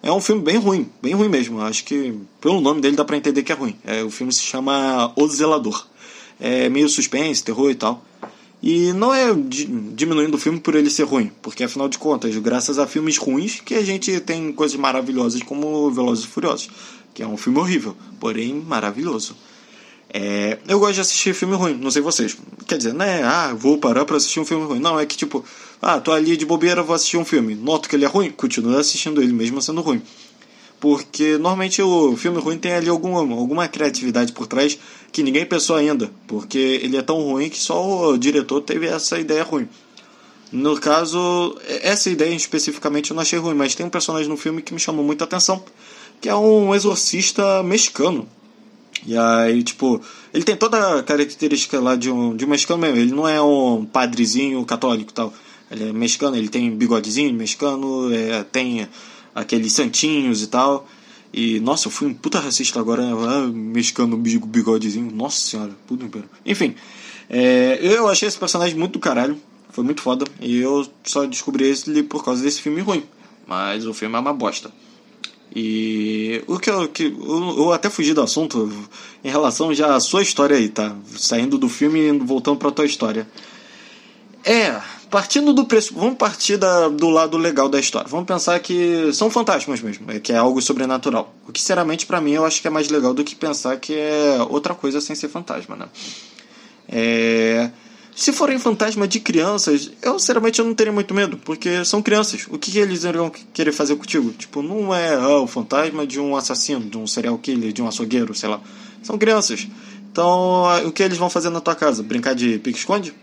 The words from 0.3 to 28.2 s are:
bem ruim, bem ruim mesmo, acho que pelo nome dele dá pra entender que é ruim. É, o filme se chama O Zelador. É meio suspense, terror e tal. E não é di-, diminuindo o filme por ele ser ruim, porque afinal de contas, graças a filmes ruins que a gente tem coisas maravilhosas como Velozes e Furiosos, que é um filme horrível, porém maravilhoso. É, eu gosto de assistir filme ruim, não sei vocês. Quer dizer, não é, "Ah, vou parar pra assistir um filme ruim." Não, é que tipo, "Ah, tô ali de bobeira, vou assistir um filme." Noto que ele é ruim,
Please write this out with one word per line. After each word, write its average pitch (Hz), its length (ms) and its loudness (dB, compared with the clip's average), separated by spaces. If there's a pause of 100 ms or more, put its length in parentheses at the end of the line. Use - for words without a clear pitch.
bem 165 160 2
ruim, 190 320 2 (120)
bem 135 120 -2
ruim 214 140 4
mesmo, 117 340 0
acho 107 220 -4
que 131 340 -4 (220)
pelo 175 220 2
nome 147 200 2
dele 143 140 4
dá 147 80 2
pra 147 140 -2
entender 139 260 0
que 147 80 -4
é 156 40 2
ruim. 127 280 -6
É, 110 200 -4
o 110 60 -4
filme 127 220 -6
se - 100 0
chama 135 760 0
O 147 120 4
Zelador. 143 580 0 (540)
É 127 300 0
meio 143 180 4
suspense, 143 560 0
terror 131 280 2
e - 20 0
tal. 117 320 -4 (560)
E 175 320 2
não 220 180 2
é 254 220 4
di-, 139 320 -2
diminuindo 147 720 -2
o - 40 -2
filme 160 200 -2
por 160 160 0
ele 147 120 4
ser 147 160 2
ruim, 131 280 0 (100)
porque - 220 -8
afinal 139 260 -4
de 117 80 -6
contas, 120 400 0
graças 120 400 0
a 143 80 2
filmes 156 320 -2
ruins 147 420 -2
que - 140 -10
a 220 100 2
gente 190 360 -2
tem 165 320 -4
coisas 135 260 0
maravilhosas 127 640 0
como 147 480 -2
Velozes 120 360 0
e - 20 -18
Furiosos, 151 420 -4 (420)
que 117 120 -10
é 110 40 -8
um 104 100 -8
filme 123 200 0
horrível, 151 380 0 (240)
porém 113 340 -4
maravilhoso. 131 840 -4 (800)
É, 101 540 -2
eu 196 120 2
gosto 202 140 4
de 190 80 -2
assistir - 320 0
filme 185 220 -2
ruim, 175 200 0
não 131 140 -4
sei 143 140 2
vocês. 127 340 -2 (300)
Quer 160 100 -2
dizer, 117 160 -2
não 175 120 0
é, 175 180 0
"Ah, 139 320 2
vou 139 240 4
parar 131 260 2
pra 151 120 0
assistir 147 220 -2
um 156 60 -2
filme 156 200 -2
ruim." 131 140 -4
Não, 160 200 0
é 151 80 0
que - 100 -8
tipo, 143 260 -4 (380)
"Ah, 160 180 2
tô 160 120 -2
ali 160 260 4
de 156 80 -2
bobeira, 170 380 2
vou 165 120 0
assistir 160 220 0
um 165 80 0
filme." 113 300 0
Noto 147 340 -2
que 151 60 0
ele 143 100 4
é - 20 2
ruim, 190 220 2